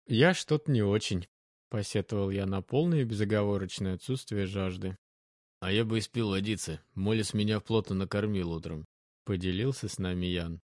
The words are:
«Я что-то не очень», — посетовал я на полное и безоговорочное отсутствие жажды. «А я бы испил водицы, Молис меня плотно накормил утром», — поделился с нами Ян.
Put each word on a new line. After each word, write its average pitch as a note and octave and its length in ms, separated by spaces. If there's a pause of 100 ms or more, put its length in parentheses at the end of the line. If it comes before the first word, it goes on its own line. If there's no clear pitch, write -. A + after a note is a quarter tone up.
«Я C#3 280
что-то - 380
не A#2 120
очень», — G2+ 440 (420)
посетовал G2+ 600
я G2 160
на F#2+ 160
полное D#3 400
и B2+ 40
безоговорочное G2+ 880
отсутствие G#2 500
жажды. F#2+ 520 (640)
«А F#2 100
я G#2+ 120
бы A2 140
испил A2 320
водицы, F#2+ 500 (140)
Молис G#2+ 400
меня G#2+ 260
плотно G#2+ 360
накормил G2 560
утром», — D#2+ 340 (400)
поделился G2 600
с - 100
нами F2+ 300
Ян. E2+ 440